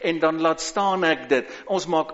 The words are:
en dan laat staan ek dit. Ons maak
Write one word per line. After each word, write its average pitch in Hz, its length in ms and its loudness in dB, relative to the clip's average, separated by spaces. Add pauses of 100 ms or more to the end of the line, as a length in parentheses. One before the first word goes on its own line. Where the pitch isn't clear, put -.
en 165 180 -2
dan 160 220 2
laat 160 200 0
staan 190 420 0
ek 165 260 0
dit. - 360 0
Ons 185 200 -2
maak 160 280 0